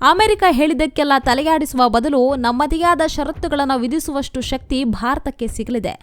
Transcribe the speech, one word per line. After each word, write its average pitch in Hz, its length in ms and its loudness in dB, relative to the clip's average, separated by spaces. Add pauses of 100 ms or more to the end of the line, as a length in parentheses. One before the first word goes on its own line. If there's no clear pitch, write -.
ಅಮೆರಿಕ 403 480 4
ಹೇಳಿದ್ದಕ್ಕೆಲ್ಲ 294 680 2
ತಲೆಯಾಡಿಸುವ 269 720 2
ಬದಲು 254 460 2
ನಮ್ಮದೇ 262 480 -2
ಆದ 339 240 4
ಷರತ್ತುಗಳನ್ನ 294 680 -2
ವಿಧಿಸುವಷ್ಟು 269 640 -4
ಶಕ್ತಿ 262 440 -4
ಭಾರತಕ್ಕೆ 240 640 -4
ಸಿಗಲಿದೆ. 220 540 -6